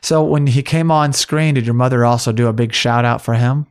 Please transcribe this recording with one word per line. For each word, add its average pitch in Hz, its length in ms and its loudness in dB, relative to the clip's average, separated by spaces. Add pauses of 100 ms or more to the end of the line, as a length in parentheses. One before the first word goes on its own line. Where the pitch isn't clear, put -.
So 156 220 0
when 151 240 0
he 135 140 2
came 165 300 0
on 151 220 2
screen, 151 420 -2
did 120 100 0
your 117 100 0
mother 123 300 2
also 120 260 0
do 117 160 0
a 113 60 0
big 110 200 -2
shout 120 320 0
out 120 160 -2
for 117 120 -4
him? 123 380 0